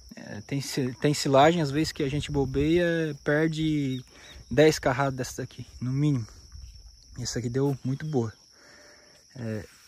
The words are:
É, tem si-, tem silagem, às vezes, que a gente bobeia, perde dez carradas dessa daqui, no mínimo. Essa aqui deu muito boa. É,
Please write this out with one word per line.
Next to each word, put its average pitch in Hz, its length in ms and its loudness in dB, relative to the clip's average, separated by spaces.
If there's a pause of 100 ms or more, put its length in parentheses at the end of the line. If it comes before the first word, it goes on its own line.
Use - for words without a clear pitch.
(140)
É, - 280 -14
tem 139 180 -6
si-, 131 400 -4
tem 147 140 2
silagem, 147 480 6
às 139 100 -2
vezes, 151 220 -2
que 156 100 -4
a 139 60 -2
gente 143 220 -4
bobeia, 151 920 0
perde 151 800 0 (480)
dez 151 260 8
carradas 135 380 0
dessa 131 280 -8
daqui, 123 220 -14 (140)
no 123 120 -4
mínimo. 135 360 0 (880)
Essa 123 220 -6
aqui 117 80 -4
deu 135 360 0
muito 135 220 -4
boa. 123 280 -2 (1040)
É, 110 280 -8 (220)